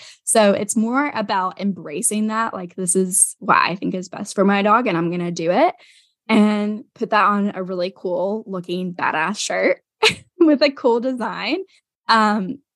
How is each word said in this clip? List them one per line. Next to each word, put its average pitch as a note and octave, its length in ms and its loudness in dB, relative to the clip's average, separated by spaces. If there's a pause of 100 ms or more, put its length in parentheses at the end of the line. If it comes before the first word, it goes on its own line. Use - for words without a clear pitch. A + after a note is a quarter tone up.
(240)
So G#3 300 4
it's - 220 -4
more B3+ 380 0
about G3 460 -4
embracing G3 680 -4
that, A3 260 -4
like, F3+ 220 -12
this F#3+ 200 -2
is F#3+ 440 0
what - 180 2
I - 180 2
think F#3+ 180 -4
is F#3 160 -8
best - 240 -10
for G3 120 2
my G3+ 180 4
dog A3+ 240 4
and F3 100 0
I'm E3+ 140 -2
gonna F3 200 -4
do E3+ 200 -2
it, C4+ 240 2 (520)
and G#3+ 560 2 (100)
put - 180 -8
that G#3 140 4
on G3+ 300 2
a F#3+ 60 -6
really F#3 340 -4
cool F#3+ 520 -4
looking F3+ 460 -6
badass E3+ 440 -2
shirt F#3 440 -2 (200)
<laughs> - 380 -4
with D4+ 220 6
a D4 100 4
cool A#3+ 280 0
design, A#3+ 580 -4 (500)
um, G#3 520 2 (160)